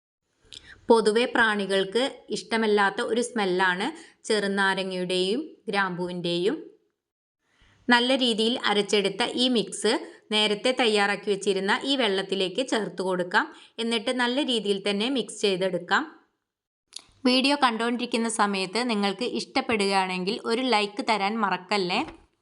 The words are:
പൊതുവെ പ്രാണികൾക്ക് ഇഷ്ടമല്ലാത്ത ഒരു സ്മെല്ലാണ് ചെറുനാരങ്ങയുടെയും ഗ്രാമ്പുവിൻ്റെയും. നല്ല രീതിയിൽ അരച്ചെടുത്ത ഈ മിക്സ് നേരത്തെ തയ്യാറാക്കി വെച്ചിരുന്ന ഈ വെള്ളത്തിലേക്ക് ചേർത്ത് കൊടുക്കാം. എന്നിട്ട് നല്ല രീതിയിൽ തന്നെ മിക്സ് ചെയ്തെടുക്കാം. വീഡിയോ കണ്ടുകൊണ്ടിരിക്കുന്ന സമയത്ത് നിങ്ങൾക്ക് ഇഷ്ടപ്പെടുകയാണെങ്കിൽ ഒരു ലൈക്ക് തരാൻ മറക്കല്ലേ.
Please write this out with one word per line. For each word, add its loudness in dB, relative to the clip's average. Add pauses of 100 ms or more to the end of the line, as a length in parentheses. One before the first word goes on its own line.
(880)
പൊതുവെ 4
പ്രാണികൾക്ക് 0 (260)
ഇഷ്ടമല്ലാത്ത 2
ഒരു 0
സ്മെല്ലാണ് 0 (360)
ചെറുനാരങ്ങയുടെയും 0 (260)
ഗ്രാമ്പുവിൻ്റെയും. -2 (1300)
നല്ല 4
രീതിയിൽ 2 (100)
അരച്ചെടുത്ത 2 (120)
ഈ 2
മിക്സ് 0 (380)
നേരത്തെ 0
തയ്യാറാക്കി 0
വെച്ചിരുന്ന 0 (100)
ഈ 0
വെള്ളത്തിലേക്ക് 0
ചേർത്ത് -2
കൊടുക്കാം. 0 (340)
എന്നിട്ട് -2
നല്ല 0
രീതിയിൽ 0
തന്നെ 0
മിക്സ് -4
ചെയ്തെടുക്കാം. 0 (1200)
വീഡിയോ 4
കണ്ടുകൊണ്ടിരിക്കുന്ന 0
സമയത്ത് -2
നിങ്ങൾക്ക് 0
ഇഷ്ടപ്പെടുകയാണെങ്കിൽ 0 (100)
ഒരു 0
ലൈക്ക് 0
തരാൻ 0
മറക്കല്ലേ. -2 (420)